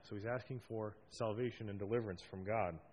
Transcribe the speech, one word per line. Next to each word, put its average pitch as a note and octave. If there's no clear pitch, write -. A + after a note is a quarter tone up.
So -
he's G2+
asking B2
for G#2+
salvation A2+
and G2+
deliverance G2+
from F#2+
God. F#2+